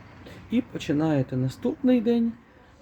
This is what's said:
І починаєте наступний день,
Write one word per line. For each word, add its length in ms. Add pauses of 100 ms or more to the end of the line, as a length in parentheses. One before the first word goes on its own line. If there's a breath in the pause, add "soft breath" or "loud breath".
(520 loud breath)
І 100
починаєте 760
наступний 640
день, 320 (480 loud breath)